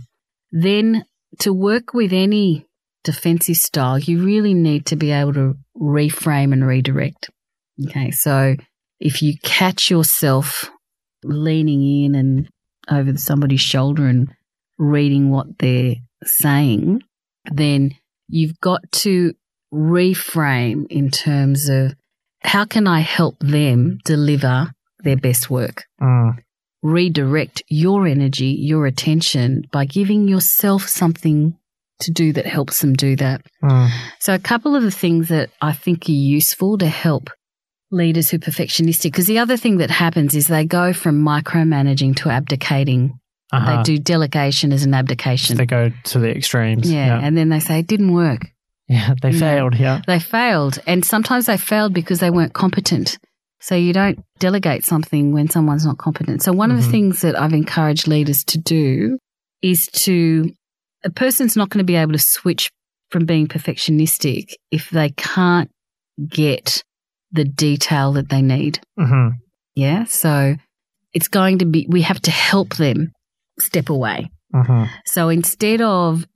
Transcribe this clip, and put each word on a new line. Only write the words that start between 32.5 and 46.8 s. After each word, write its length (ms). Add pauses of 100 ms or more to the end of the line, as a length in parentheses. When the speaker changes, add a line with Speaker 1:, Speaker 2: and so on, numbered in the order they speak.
Speaker 1:
them 120
do 240
that. 240 (220)
Speaker 2:
Mm. 260 (320)
Speaker 1:
So 140
a 40
couple 380
of 60
the 80
things 380
that 220 (120)
I 100
think 360
are 40
useful 640
to 100
help 420 (640)
leaders 380
who 60
are 40
perfectionistic, 720
'cause 140
the 120
other 180
thing 220
that 140
happens 420
is 140
they 160
go 280
from 320
micromanaging 920
to 140
abdicating. 840 (400)
Speaker 2:
Uh-huh. 240
Speaker 1:
They 80
do 180
delegation 720
as 120
an 80
abdication. 640
Speaker 2:
They 100
go 260 (120)
to 140
the 180
extremes. 540